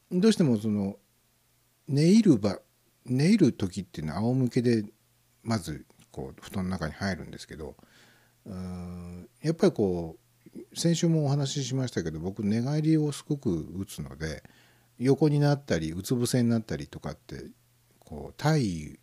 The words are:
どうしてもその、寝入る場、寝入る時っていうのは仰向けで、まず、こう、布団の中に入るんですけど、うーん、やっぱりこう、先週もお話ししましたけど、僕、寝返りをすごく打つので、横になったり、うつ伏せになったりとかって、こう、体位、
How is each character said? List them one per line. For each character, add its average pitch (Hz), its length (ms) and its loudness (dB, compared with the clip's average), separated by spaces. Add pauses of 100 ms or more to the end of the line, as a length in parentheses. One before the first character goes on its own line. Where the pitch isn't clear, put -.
(120)
ど 185 180 4
う - 20 8
し 208 40 4
て 196 80 4
も 123 140 4
そ 107 120 -2
の、 104 280 0 (880)
寝 147 200 4
入 214 160 8
る 151 140 8
場、 95 220 0 (460)
寝 131 220 2
入 214 100 6
る 151 160 6
時 95 280 -4
っ - 40 -4
て - 160 -12
い - 20 -6
う 78 40 -4
の 76 60 -6
は 92 80 -4
仰 117 120 2
向 131 160 2
け 127 120 0
で、 117 240 2 (580)
ま 113 160 -2
ず、 80 260 -10 (260)
こ 67 240 -12
う、 - 60 -20
布 - 80 -18
団 98 140 -6
の 92 80 -4
中 87 160 -4
に 80 60 -8
入 98 240 -6
る - 80 -12
ん 82 60 -16
で - 60 -14
す - 100 -18
け - 100 -14
ど、 71 180 -12 (720)
う - 20 -14
ー 104 60 -12
ん、 90 760 -12 (140)
や 151 80 -2
っ - 20 0
ぱ 175 140 4
り 160 40 4
こ 87 460 -2
う、 - 580 -20
先 170 200 0
週 170 120 0
も 160 180 2
お 135 40 0
話 139 340 -2
し - 20 -8
し 123 100 -6
ま 131 120 -2
し - 40 -10
た 98 120 -4
け 82 60 -6
ど、 78 100 -8
僕、 95 240 -6
寝 110 200 0
返 151 180 -2
り 156 160 2
を 151 140 0
す - 160 -10
ご 147 100 -2
く 87 300 -2 (100)
打 95 80 -6
つ - 160 -12
の 71 140 -12
で、 76 280 -8 (580)
横 135 280 4
に 147 100 2
な 143 140 4
っ 143 120 -4
た 87 140 2
り、 80 120 -4
う 87 120 -8
つ - 100 -2
伏 120 140 0
せ 123 160 2
に 117 60 4
な 117 100 2
っ - 20 -6
た 87 140 -8
り 73 120 -8
と - 120 -14
か 76 120 -8
っ - 40 -10
て、 - 300 -16 (540)
こ 73 320 -14
う、 - 60 -18
体 147 260 2
位、 78 400 -4